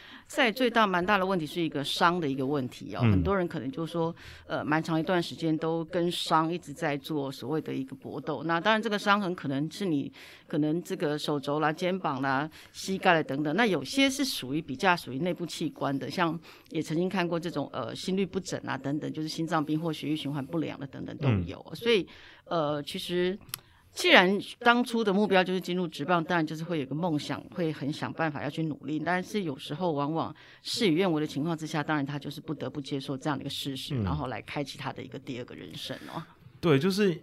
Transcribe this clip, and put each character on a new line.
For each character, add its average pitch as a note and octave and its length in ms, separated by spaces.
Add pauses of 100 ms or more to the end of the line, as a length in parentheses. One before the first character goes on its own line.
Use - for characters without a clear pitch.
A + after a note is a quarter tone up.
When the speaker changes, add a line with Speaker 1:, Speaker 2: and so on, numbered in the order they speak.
(240)
Speaker 1:
在 B3+ 260
最 B3 180
大 A3+ 180
蛮 F3+ 180
大 G3+ 120
的 F#3 80
问 F#3+ 120
题 D#3 80
是 F3 160
一 D#3+ 80
个 C#3+ 140
伤 F3+ 360
的 E3 80
一 C3+ 60
个 C3 100
问 C3+ 260
题 - 260
哦， G2 80
Speaker 2:
嗯。 A2+ 80
Speaker 1:
很 F#2+ 100
多 F#3+ 160
人 F3+ 100
可 E3 120
能 B2 100
就 D#3+ 160
说， E3 300 (320)
呃， C#3+ 180
蛮 D3+ 160
长 D#3+ 180
一 D#3+ 40
段 F3+ 180
时 D3+ 140
间 D#3+ 200
都 E3 300
跟 E3+ 240
伤 E3 420
一 F3+ 60
直 D3+ 160
在 D3 240
做 C#3 340
所 B2+ 180
谓 D#3 120
的 C3+ 140
一 C3+ 80
个 C3 120
搏 A#2+ 240
斗。 C#3+ 260
那 E3 140
当 G#3 140
然 A3 80
这 A3+ 80
个 G#3 80
伤 G3+ 240
很 F3+ 140
可 - 120
能 C#3+ 220
是 - 160
你， D3 260 (360)
可 E3+ 120
能 D3+ 220
这 F#3 140
个 D3+ 240
手 D3 200
肘 D3 200
啦、 D3+ 120
肩 F3+ 280
膀 D3 220
啦、 C#3 280 (220)
膝 - 260
盖 F#3 160
啦 D#3+ 80
等 C#3+ 220
等。 D3+ 120
那 A3 80
有 E3 200
些 C4+ 260
是 C4+ 160
属 C3+ 300
于 D#3+ 60
比 C#3 140
较 F3+ 200
属 C3 180
于 C3 60
内 F3 120
部 E3+ 140
器 D#3 240
官 C#3 300
的， C3 100
像 E3 300 (320)
也 D#3+ 100
曾 D3+ 160
经 F3+ 100
看 F3+ 200
过 E3+ 120
这 E3 120
种， C#3+ 220
呃， A#2+ 200
心 F#3 240
律 G3 80
不 F#3+ 140
整 D#3+ 220
啊 B2 140
等 C#3+ 220
等， C#3+ 160
就 D#3 80
是 D#3 60
心 E3 180
脏 D#3+ 180
病 D3+ 160
或 E3 140
血 C#3+ 160
液 D3+ 60
循 C#3+ 180
环 C#3+ 100
不 E3 140
良 C#3 220
的 C#3 80
等 - 180
等 - 120
都 C#3 120 (160)
有。 - 240
Speaker 2:
嗯。 - 60
Speaker 1:
所 A#3 160
以， F3+ 160 (380)
呃， D3+ 360
其 D3 160
实 F3+ 400 (560)
既 - 160
然 G#3 300 (220)
当 A#3+ 220
初 A#3 200
的 G3+ 100
目 G#3 140
标 F#3 160
就 F3+ 100
是 F#3 80
进 F3 160
入 F3+ 100
职 D3 160
棒， E3+ 200
当 F3+ 120
然 E3 80
就 D#3 120
是 D#3 80
会 E3 160
有 C3 80
个 C#3 80
梦 E3 220
想， C#3 220 (120)
会 E3 200
很 D3 220
想 B2 180
办 D#3+ 200
法 C3+ 120
要 C3+ 60
去 D#3+ 140
努 D#3 240
力。 D3+ 120
但 E3+ 220
是 G3+ 220
有 D3 120
时 - 200
候 F3 160
往 C#3+ 200
往 D3+ 240 (280)
事 - 260
与 D3+ 60
愿 F#3 180
违 D3+ 80
的 D3+ 60
情 C#3 160
况 E3 120
之 D#3 120
下， D3 160
当 D#3 120
然 C#3+ 80
他 C#3+ 140
就 C#3+ 100
是 D3 140
不 D#3+ 140
得 B2+ 120
不 C#3+ 140
接 C#3 180
受 C3+ 160
这 C3 140
样 C#3 80
的 C3+ 60
一 - 0
个 C#3 80
事 C3+ 260
实， C3 160
Speaker 2:
嗯。 A#2+ 100
Speaker 1:
然 F#2+ 120
后 D#2 100
来 A2+ 160
开 - 220
启 - 160
他 C3 120
的 A#2 120
一 - 40
个 C3 120
第 C3 180
二 B2 80
个 - 80
人 E2+ 220
生 - 200 (160)
哦。 D#3+ 120 (360)
Speaker 2:
对， D3 200
就 E3+ 100
是 F#3+ 340